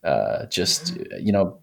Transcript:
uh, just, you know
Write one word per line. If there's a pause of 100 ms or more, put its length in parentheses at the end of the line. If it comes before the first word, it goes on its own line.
uh,
just, (220)
you
know